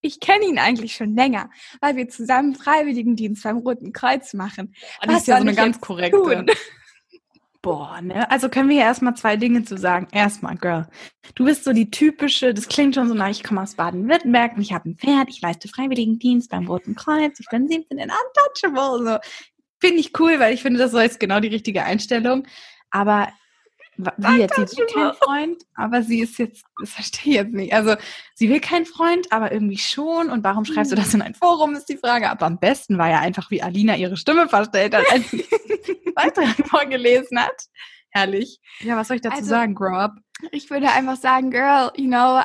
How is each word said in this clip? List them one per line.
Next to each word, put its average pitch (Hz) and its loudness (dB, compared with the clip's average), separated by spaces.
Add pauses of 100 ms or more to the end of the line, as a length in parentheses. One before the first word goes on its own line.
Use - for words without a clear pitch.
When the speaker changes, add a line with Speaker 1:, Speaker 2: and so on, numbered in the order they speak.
Speaker 1:
Ich 294 -8
kenne 415 2
ihn 302 0
eigentlich 226 0
schon 214 -4
länger, 240 0 (280)
weil 285 0
wir 247 -6
zusammen 254 0
Freiwilligendienst 240 0
beim 220 -4
Roten 240 -6
Kreuz 269 -2
machen. 196 -10
Speaker 2:
Boah, - -10
die 320 4
Speaker 1:
Was 339 4
Speaker 2:
ist - -4
ja 254 6
so 254 6
Speaker 1:
soll - 4
Speaker 2:
eine 214 2
Speaker 1:
ich 202 0
Speaker 2:
ganz 226 2
Speaker 1:
jetzt - -18
Speaker 2:
korrekte. 180 0
Speaker 1:
tun?" 277 2 (1120)
Speaker 2:
Boah, 160 -6
ne? 196 -4
Also 262 0
können 269 2
wir 294 6
ja 254 6
erstmal 247 2
zwei 214 2
Dinge 240 2
zu 196 -10
sagen. 185 0
Erstmal, 208 0
Girl, 170 -2 (480)
du 254 0
bist 285 2
so 269 0
die 220 2
typische, 285 0
das 214 -8
klingt 277 2
schon 254 0
so 233 0
nach, 196 0
"Ich 208 -6
komme 190 -2
aus 196 -10
Baden-Württemberg 233 2
und 202 -2
ich 202 -6
habe 165 -6
ein 165 -10
Pferd, 269 2
ich - -16
leiste 170 -6
Freiwilligendienst 240 0
beim 180 -6
Roten 180 -6
Kreuz, 302 -2
ich 226 -20
bin 254 0
siebzehn 320 -4
in 294 -8
Untouchable." 381 -2
So. 226 -2 (600)
Finde 349 4
ich - -4
cool, 320 4
weil 233 4
ich 233 -10
finde, 247 0
das 247 2
ist 233 2
jetzt 226 2
genau 196 0
die 214 0
richtige 208 -4
Einstellung, 240 -2 (440)
aber 202 2 (680)
wa-, 180 -6
wie 202 -6
Speaker 1:
Sag 508 6
Speaker 2:
jetzt? 523 2
Sie 539 0
Speaker 1:
das - -6
Speaker 2:
will 480 0
Speaker 1:
schon 466 -8
Speaker 2:
keinen 302 0
Speaker 1:
mal. - -2
Speaker 2:
Freund, 302 -2 (120)
aber 233 0
sie 226 0
ist 226 -4
jetzt, 226 -6 (160)
das 208 -12
verstehe - -6
ich 254 4
jetzt 208 -2
nicht. 190 -4
Also, 214 4 (400)
sie 220 2
will 294 4
keinen 339 -2
Freund, 349 0
aber 220 0
irgendwie 208 -2
schon. 320 -2
Und 233 -4
warum 208 -2
schreibst 285 -2
du - 0
das 202 0
Speaker 1:
Hm. 208 4
Speaker 2:
in - -6
ein - -14
Forum, 311 2
ist 285 -12
die 277 -6
Frage. 240 0
Aber - -2
am 170 -2
besten 208 0
war 170 2
ja 160 4
einfach, 175 -4
wie 185 -4
Alina 196 2
ihre 180 -4
Stimme 320 2
verstellt 208 2
hat, 214 4
als 247 2
sie - -6
Speaker 1:
<laughs> - -4
Speaker 2:
den 339 -6
Beitrag 302 0
vorgelesen 254 2
hat. - -4 (440)
Herrlich. 196 -2 (220)
Ja, 226 -4
was 220 -4
soll 254 -4
ich 233 -6
dazu 233 -4
Speaker 1:
Also, 208 -6
Speaker 2:
sagen? 226 2
Grow 190 -2
up. 208 -2 (360)
Speaker 1:
ich 285 -10
würde 277 0
einfach 262 0
sagen, 262 0
Girl, 262 2
you 269 -2
know 254 4